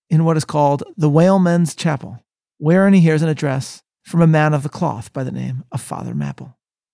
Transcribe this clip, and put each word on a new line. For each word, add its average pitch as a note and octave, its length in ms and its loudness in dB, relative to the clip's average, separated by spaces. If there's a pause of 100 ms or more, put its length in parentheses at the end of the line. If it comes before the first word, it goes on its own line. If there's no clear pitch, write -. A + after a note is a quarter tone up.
in D#3+ 140 2
what E3 140 0
is D3+ 80 -2
called C#3+ 380 0 (120)
the D3+ 140 0
Whalemen's F3 680 2
Chapel, C3 480 -6 (340)
wherein F#3+ 360 4
he F#3+ 80 6
hears D#3 200 4
an E3 80 0
address C3+ 540 -6 (200)
from E3+ 180 -2
a E3 60 6
man D#3 260 2
of C#3+ 100 -2
the D3+ 60 -8
cloth B2+ 420 -8
by C3+ 120 -8
the C3 80 -8
name B2+ 400 -8
of C#3 100 -8
Father - 320 -12
Mapple. - 420 -10 (380)